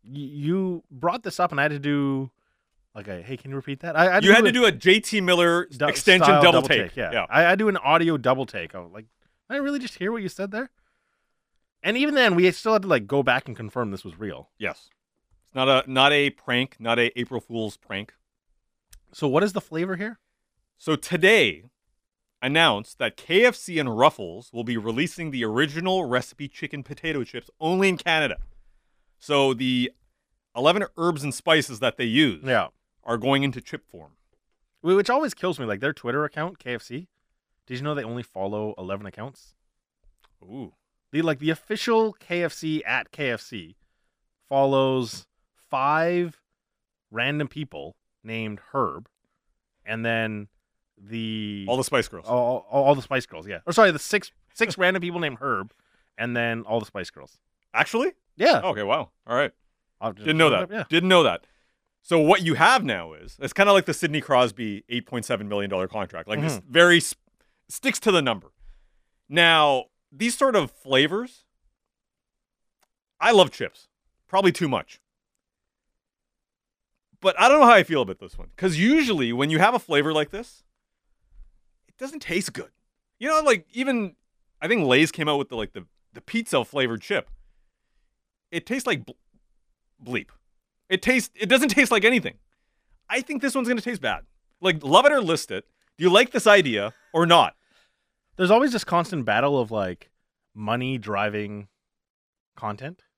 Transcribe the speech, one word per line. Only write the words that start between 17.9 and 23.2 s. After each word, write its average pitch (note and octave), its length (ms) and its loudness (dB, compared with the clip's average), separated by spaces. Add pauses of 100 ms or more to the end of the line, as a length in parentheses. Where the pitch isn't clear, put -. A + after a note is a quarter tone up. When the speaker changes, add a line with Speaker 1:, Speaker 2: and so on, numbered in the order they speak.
Speaker 1:
So D3+ 160 -4
what D3 140 2
is G#3 100 -2
the F#3+ 80 -4
flavor F3 360 -6
here? G#3+ 220 -12 (600)
Speaker 2:
So D#3 180 -2
today D#3+ 680 2 (800)
announced C3+ 560 0
that A#2 180 -4
K G3+ 300 2